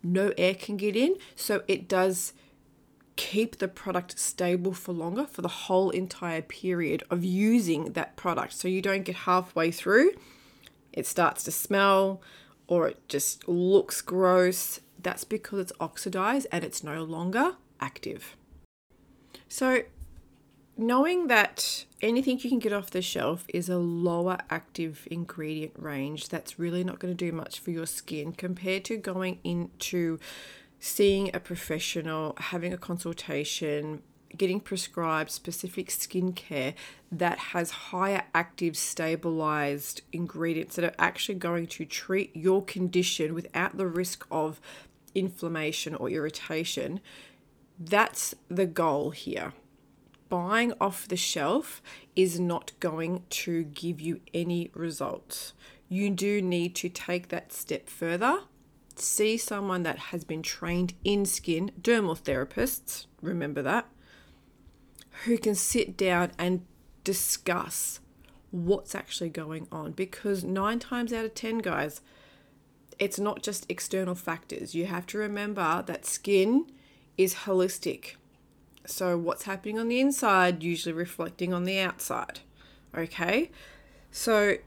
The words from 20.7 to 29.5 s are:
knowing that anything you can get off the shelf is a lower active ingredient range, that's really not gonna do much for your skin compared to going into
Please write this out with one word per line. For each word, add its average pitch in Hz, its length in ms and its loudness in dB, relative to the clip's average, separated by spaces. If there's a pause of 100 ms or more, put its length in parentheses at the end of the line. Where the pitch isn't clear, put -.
knowing 285 520 4
that - 580 4 (160)
anything 254 400 4
you 240 80 -4
can 247 100 4
get 214 140 0
off 196 180 -4
the 185 100 0
shelf 175 460 -2
is 175 220 -2
a 180 80 2
lower 175 640 2 (100)
active 160 600 -6
ingredient 156 680 -6
range, 147 500 -6
that's - 320 -8
really 170 240 0
not - 160 -4
gonna 180 140 -4
do 175 180 -2
much - 300 -8
for 175 100 -4
your 165 140 -4
skin 160 480 -6
compared 185 500 -2
to 226 140 -4
going 185 480 -4
into 175 720 -2 (580)